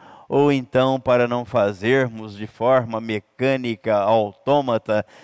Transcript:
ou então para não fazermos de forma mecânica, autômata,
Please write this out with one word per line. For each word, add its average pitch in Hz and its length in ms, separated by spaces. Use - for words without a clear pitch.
ou 143 240
então 131 480
para 123 260
não 123 180
fazermos 110 920
de 107 100
forma 117 540
mecânica, 113 960
autômata, 110 1080